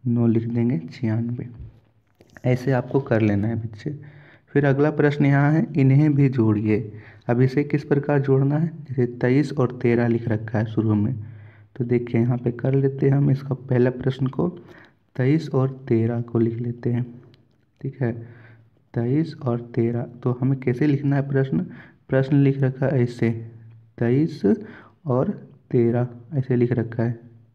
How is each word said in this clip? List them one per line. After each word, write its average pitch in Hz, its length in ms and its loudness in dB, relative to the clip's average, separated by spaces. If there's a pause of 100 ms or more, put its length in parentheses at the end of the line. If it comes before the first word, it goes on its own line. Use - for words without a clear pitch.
नौ 120 220 2
लिख 113 200 2
देंगे, 120 320 0 (140)
छियानवे। 117 560 -4 (960)
ऐसे 127 280 0
आपको 131 280 0
कर 117 200 0
लेना 104 280 2
है 117 80 -4
बच्चे। 113 340 -10 (640)
फिर 143 100 4
अगला 143 260 2
प्रश्न 147 360 2
यहाँ 143 260 4
है, 160 140 2 (100)
"इन्हें 143 380 6
भी 139 140 4
जोड़िए।" 107 500 2 (500)
अब 123 120 2
इसे 131 240 2
किस 143 200 -2
प्रकार 143 360 0
जोड़ना 135 380 2
है? 165 100 0 (160)
जैसे 123 220 -2 (120)
तेईस 131 340 2
और 120 300 0
तेरह 120 260 2
लिख 113 200 0
रखा 110 300 -2
है 107 80 2
शुरू 110 280 0
में, 107 200 0 (600)
तो 127 80 -4
देखिए 120 360 0
यहाँ 120 180 0
पे 123 140 -2
कर 135 220 -2
लेते 135 320 0
हैं 139 100 4
हम 143 140 2
इसका - 240 -2
पहला 123 380 2
प्रश्न 131 340 -2
को। 165 220 -2 (680)
तेईस 143 340 0
और 131 200 2 (180)
तेरह 120 340 2
को 117 160 -2
लिख 113 200 0
लेते 120 340 -4
हैं, 120 120 -2 (760)
ठीक 135 220 -10
है। 117 100 0 (840)
तेईस 135 420 0
और 117 240 -2 (140)
तेरह, 120 280 0 (200)
तो 123 180 -2
हमें 135 200 0
कैसे 127 260 0
लिखना 139 300 0
है 139 120 -2
प्रश्न? 135 320 0 (480)
प्रश्न 135 280 2
लिख 139 260 4
रखा 131 240 -2
है 131 160 2
ऐसे, 120 280 0 (680)
तेईस 131 440 0 (640)
और 139 240 0 (400)
तेरह 120 380 2 (260)
ऐसे 131 220 0
लिख 120 160 2
रखा 113 300 -2
है। 117 100 0 (420)